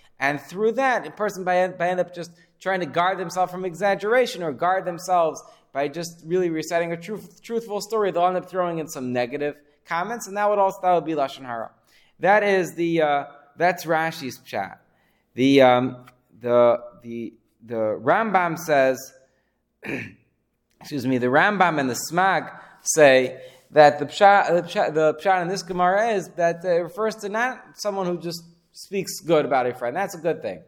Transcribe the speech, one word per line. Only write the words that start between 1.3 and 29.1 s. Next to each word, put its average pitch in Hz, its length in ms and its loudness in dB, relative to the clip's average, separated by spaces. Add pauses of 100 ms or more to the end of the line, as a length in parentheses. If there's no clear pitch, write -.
by, 180 240 2
by 175 220 -4
end 180 100 -2
up 175 120 -2
just 170 200 -12 (260)
trying 185 220 -2
to 170 60 -4
guard 175 320 0
themselves 175 340 -4
from 185 120 -8
exaggeration 196 800 0
or 160 100 -4
guard 180 320 0
themselves 170 560 0 (320)
by 139 140 -2
just 165 380 -10
really 175 260 0
reciting 170 420 -2
a 170 40 -6
truth, 175 440 -12
truthful 226 400 -6
story, 202 300 -2
they'll 175 160 2
end 185 100 0
up 180 120 -8
throwing 175 300 -2
in 160 100 -8
some 127 240 -8
negative 139 440 -4 (280)
comments, 208 440 -6
and 196 80 -10
that 208 120 0
would 208 100 0
also, 196 240 2
that 180 100 4
would 165 120 2
be 160 80 -4
Lashon 135 320 -4
Hara. 117 260 -10 (500)
That 196 220 4
is 190 320 2
the, 165 280 0
uh, 143 220 0 (320)
that's 180 280 0
Rashi's 160 540 -4
pshat. 98 400 -8 (560)
The, 135 280 6
um, 127 440 4 (340)
the, 120 400 4 (220)
the, 117 320 -12 (320)
the 110 340 -2
Rambam 180 560 0
says, 135 580 0 (680)
<clears throat> - 1000 -14
excuse 131 260 -8
me, 131 120 2
the 120 80 0
Rambam 170 540 4
and 131 80 -2
the 120 100 -4 (120)
Smag 170 460 0 (260)
say 131 600 4 (300)
that 147 260 8
the 143 80 -4
pshat, 196 420 4
the 170 140 2
pshat, 170 320 -2
the 156 200 2
pshat 185 280 0
in 170 60 -4
this 185 140 -6
Gemara 185 480 0
is 185 260 -4
that 170 280 0
it 185 40 -4
refers 180 480 -2
to 208 140 -10
not 233 500 -6
someone 196 260 -4
who 175 120 -4
just 165 260 -10 (280)
speaks - 480 -8